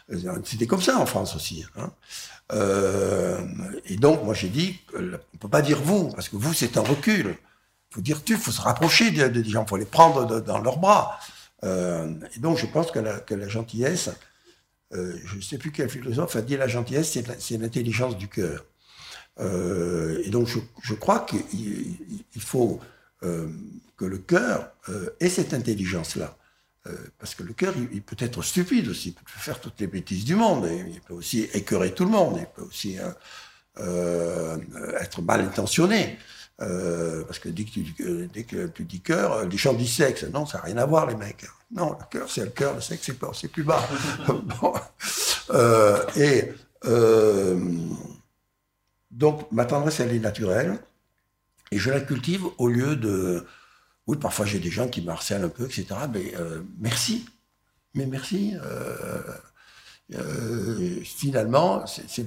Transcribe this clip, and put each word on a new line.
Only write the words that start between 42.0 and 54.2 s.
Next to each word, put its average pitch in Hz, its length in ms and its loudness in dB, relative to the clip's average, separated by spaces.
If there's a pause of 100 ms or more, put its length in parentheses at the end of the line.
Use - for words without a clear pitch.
cœur, - 200 -6
c'est 113 140 -4
le 92 60 -6
cœur, 139 240 0
le 120 60 -8
sexe, - 260 -8
c'est 127 120 -8
pas, - 160 -6
c'est - 140 -8
plus 156 160 -4
bas. 151 180 4 (260)
<laughs> - 200 -6
Bon. - 440 0 (800)
Euh, 110 540 8 (120)
et, 139 360 6 (320)
euh, 107 760 6 (1500)
donc, 147 400 2
ma 117 120 4
tendresse, 143 360 2
elle 120 120 2
est 117 80 2
naturelle, 110 580 0 (920)
et 101 80 2
je 107 120 2
la 139 100 4
cultive 151 440 -2 (140)
au 123 100 4
lieu 127 260 2
de, 92 500 0 (600)
oui, - 100 0
parfois 101 300 -2